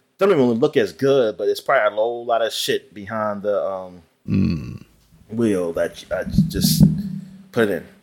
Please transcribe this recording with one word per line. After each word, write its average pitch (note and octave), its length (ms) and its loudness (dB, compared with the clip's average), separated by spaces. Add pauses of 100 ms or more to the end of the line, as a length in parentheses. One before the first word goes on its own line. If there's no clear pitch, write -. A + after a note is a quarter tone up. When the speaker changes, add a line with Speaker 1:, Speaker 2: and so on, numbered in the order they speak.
(180)
Speaker 1:
they F#3+ 100 0
don't G3 80 4
even B2+ 240 4
look D3 180 0
as G#2 160 2
good, C3 440 2
but G2+ 120 -2
it's G2+ 100 0
probably G#2+ 320 2
a G#2 40 -6
whole A#2+ 280 -2
lot A#2 180 0
of A2 120 -2
shit - 400 -4
behind G#2 480 -6
the, G2+ 200 -2
um, F2+ 420 -8 (220)
Speaker 2:
Mm. F2+ 600 -2 (440)
Speaker 1:
wheel G2+ 440 -2
that E2+ 360 -4
I F2+ 140 -4 (240)
just - 340 0 (680)
put A2+ 180 2
in. E2+ 140 -4 (200)